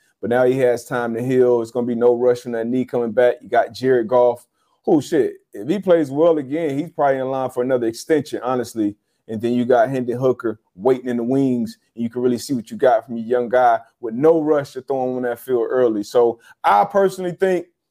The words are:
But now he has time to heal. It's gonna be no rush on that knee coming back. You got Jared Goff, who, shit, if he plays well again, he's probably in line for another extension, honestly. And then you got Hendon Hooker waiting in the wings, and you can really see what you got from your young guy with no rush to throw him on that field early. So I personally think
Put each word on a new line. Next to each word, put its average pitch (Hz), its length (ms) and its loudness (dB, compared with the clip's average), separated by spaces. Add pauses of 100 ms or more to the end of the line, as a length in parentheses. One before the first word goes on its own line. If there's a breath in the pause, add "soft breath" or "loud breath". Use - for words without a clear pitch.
(200)
But 117 100 -6
now 123 120 2
he 131 160 2
has 123 260 0
time 120 300 -4
to 113 80 -6
heal. 123 400 2
It's 113 80 -8
gonna 120 160 -4
be 120 80 -4
no 120 220 4
rush 123 280 0
on 123 60 -10
that 113 160 -4
knee 123 180 -2
coming 120 280 -4
back. 123 280 2
You 104 80 -20
got 113 240 0
Jared 123 360 0
Goff, 123 400 2 (360)
who, 165 160 4
shit, 131 340 -2 (180)
if 104 160 -12
he 196 100 -2
plays 170 320 2
well 160 280 2
again, 143 380 -4
he's 156 140 -6
probably 139 280 0
in 131 120 -4
line 131 200 -4
for 123 120 -4
another 123 240 0
extension, 117 560 -4
honestly. 113 540 -4 (320)
And 110 120 -8
then 120 120 -2
you 123 120 0
got 120 260 2
Hendon 123 280 -4
Hooker 123 400 0 (160)
waiting 123 340 0
in 120 100 -2
the 120 40 -4
wings, 123 560 0 (160)
and 113 80 -8
you 117 80 -4
can 123 100 -6
really 123 160 0
see 110 160 -8
what 117 160 -6
you 113 80 -12
got 113 300 2
from 117 100 -10
your 113 100 -8
young 123 220 -2
guy 120 300 4 (220 soft breath)
with 113 140 -8
no 160 280 4
rush 147 300 0
to 127 100 -12
throw 131 260 -4
him 127 100 -4
on 127 40 -6
that 123 160 -4
field 120 320 -2
early. 120 320 2
So 117 380 0 (240 soft breath)
I 196 200 4
personally 190 540 -2
think 180 280 0 (240)